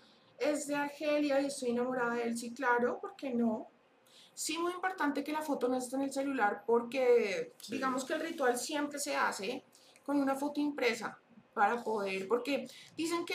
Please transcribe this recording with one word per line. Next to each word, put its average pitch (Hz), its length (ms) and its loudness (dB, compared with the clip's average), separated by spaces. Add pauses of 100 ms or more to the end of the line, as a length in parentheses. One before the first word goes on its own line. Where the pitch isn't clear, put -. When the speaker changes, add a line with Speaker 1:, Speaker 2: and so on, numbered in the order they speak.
(380)
Speaker 1:
Es 277 280 0
de 285 80 -2
Argelia 285 680 2
y 285 40 0
estoy 262 240 -4
enamorada 240 440 0
de 240 80 -2
él, 233 160 -2
sí, 240 160 -8
claro, 240 440 2
¿por - 160 -12
qué 262 200 -6
no? 233 340 0 (640)
Sí, - 260 -4
muy 349 140 0
importante 320 520 -2
que 302 80 -4
la 311 100 -2
foto 254 260 0
no 262 100 2
esté 254 180 -4
en 269 60 0
el 269 100 -2
celular 262 540 0
porque 233 920 4
Speaker 2:
Sí. - 140 -8
Speaker 1:
digamos 262 300 0
que 330 100 -2
el 311 60 -2
ritual 269 380 0
siempre 294 400 -4
se 277 180 -2
hace 214 480 -2 (400)
con 285 140 2
una 269 180 2
foto 285 240 -2
impresa 247 580 0 (360)
para 226 280 4
poder, 196 460 -2
porque 240 380 2 (300)
dicen 339 280 -2
que 359 100 -4